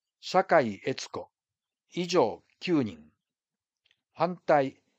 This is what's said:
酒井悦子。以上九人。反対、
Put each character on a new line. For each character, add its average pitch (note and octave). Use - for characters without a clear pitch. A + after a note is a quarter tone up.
酒 F#3
井 G2+
悦 -
子。 -
以 F3+
上 C3
九 E3
人。 G2+
反 E3+
対、 C#3